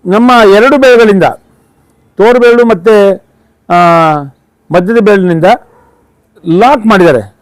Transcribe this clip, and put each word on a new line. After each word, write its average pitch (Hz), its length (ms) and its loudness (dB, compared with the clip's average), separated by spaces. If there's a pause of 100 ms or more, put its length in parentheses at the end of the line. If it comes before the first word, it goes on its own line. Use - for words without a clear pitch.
ನಮ್ಮ 226 240 0 (240)
ಎರಡು 269 240 0
ಬೆರಳುಗಳಿಂದ, 226 460 2 (920)
ತೋರು 240 220 0
ಬೆರಳು 240 240 2
ಮತ್ತೆ, 220 300 0 (760)
ಆ, 175 60 0 (960)
ಮಧ್ಯದ 185 260 -2
ಬೆರಳಿನಿಂದ 185 440 -2 (1160)
ಲಾಕ್ 240 260 0
ಮಾಡಿದ್ದಾರೆ. 175 360 0 (200)